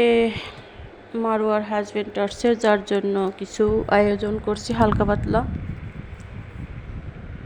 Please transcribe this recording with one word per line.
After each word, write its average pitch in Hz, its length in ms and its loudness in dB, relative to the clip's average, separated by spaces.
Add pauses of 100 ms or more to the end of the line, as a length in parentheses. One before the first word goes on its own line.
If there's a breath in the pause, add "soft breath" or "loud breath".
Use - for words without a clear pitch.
(1160 loud breath)
মারুয়ার 214 480 2
হাজব্যান্ড 208 560 -4
আসছে, 202 360 2
যার 214 300 4
জন্য 196 540 0
কিছু 214 500 2
আয়োজন 208 500 4
করছি 208 340 -4
হালকা 220 320 4
পাতলা। 214 400 2 (2000)